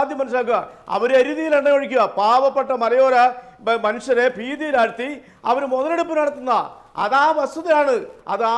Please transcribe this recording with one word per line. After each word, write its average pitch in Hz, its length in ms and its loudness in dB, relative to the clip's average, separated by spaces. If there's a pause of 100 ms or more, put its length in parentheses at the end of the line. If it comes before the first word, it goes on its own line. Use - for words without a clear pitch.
ആദ്യം 277 220 -2
മനസ്സിലാക്കുക. 240 360 0 (380)
അവർ 233 240 0
എരുതിയിൽ 302 400 0
എണ്ണ 285 160 2
ഒഴിക്കുക. 254 260 0 (160)
പാവപ്പെട്ട 262 520 2 (120)
മലയോര 254 340 4 (500)
ബ-, 226 200 0
മനുഷ്യരെ 240 400 0 (100)
ഭീതിയിലാഴ്ത്തി 254 720 -2 (440)
അവർ 262 100 0 (100)
മുതലെടുപ്പ് 320 480 -2
നടത്തുന്ന 285 320 -2 (520)
അതാ 262 200 2 (160)
വസ്തുതയാണ്. 294 560 0 (380)
അത് 208 100 -2 (140)